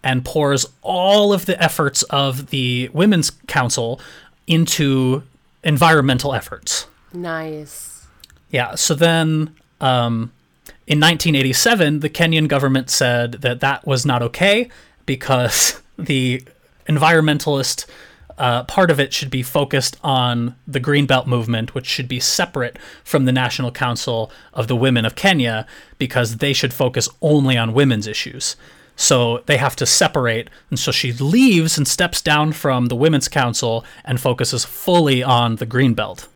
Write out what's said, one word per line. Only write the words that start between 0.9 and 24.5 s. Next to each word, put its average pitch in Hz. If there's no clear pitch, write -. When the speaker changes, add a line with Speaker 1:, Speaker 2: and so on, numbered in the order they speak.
Speaker 1:
of 185
the 180
efforts 160
of 139
the 123
Women's 180
Council 123
into 139
environmental 143
efforts. -
Speaker 2:
Nice. 160
Speaker 1:
Yeah, 120
so -
then, 156
um, 117
in 151
nineteen 160
eighty-seven, 147
the 151
Kenyan 160
government 135
said 120
that 123
that 139
was 131
not 123
okay 202
because 127
<laughs> -
the 131
environmentalist 151
uh, 123
part 180
of 143
it 139
should 139
be 127
focused 143
on 123
the 131
Greenbelt 135
movement, 117
which 123
should 127
be 127
separate 131
from 139
the 127
National 127
Council 120